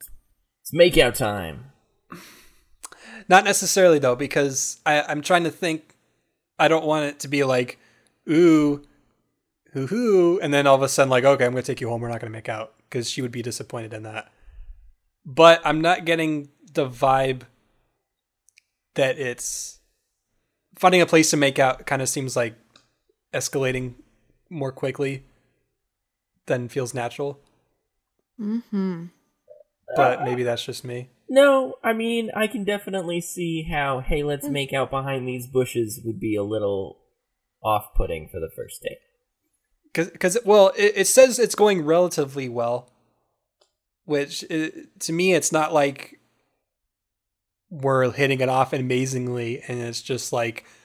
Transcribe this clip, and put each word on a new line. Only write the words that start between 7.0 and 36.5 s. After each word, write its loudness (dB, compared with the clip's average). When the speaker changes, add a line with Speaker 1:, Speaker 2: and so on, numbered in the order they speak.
Speaker 2:
it -8
to -12
be 0
like, 0
"Ooh, 4
hoo -4
hoo," 2
and -2
then 4
all 8
of 4
a 2
sudden, 2
like, 4
"Okay, 4
I'm 2
gonna -4
take -6
you -6
home. -6
We're -6
not -8
gonna -12
make -12
out," -10
'cause -6
she -8
would -6
be -8
disappointed -10
in -14
that. -14
But 6
I'm 0
not 0
getting -2
the -2
vibe 0
that 0
it's, -10
finding 4
a 4
place 4
to 0
make 2
out 0
kinda -4
seems -6
like -2
escalating -4
more -8
quickly -6
than -4
feels -8
natural. -8
Speaker 3:
Mm-hmm. -6
Speaker 2:
But 2
Speaker 1:
Uh, -8
Speaker 2:
maybe -2
that's -4
just -12
me. -12
Speaker 1:
No, 4
I 0
mean, -4
I 0
can -8
definitely -4
see -6
how, -4
"Hey, -2
let's -4
Speaker 3:
Mm. -6
Speaker 1:
make -4
out -2
behind -4
these -8
bushes" -2
would -8
be -4
a -2
little -4